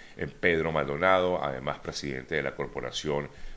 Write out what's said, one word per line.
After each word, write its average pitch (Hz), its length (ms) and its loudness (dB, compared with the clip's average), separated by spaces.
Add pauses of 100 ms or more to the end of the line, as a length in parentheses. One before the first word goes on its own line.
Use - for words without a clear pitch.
(180)
eh, 78 100 -4
Pedro 82 460 2
Maldonado, 85 680 4
además 71 380 -2
presidente 71 560 -6
de 71 80 2
la 67 100 -2
Corporación 69 760 -4 (280)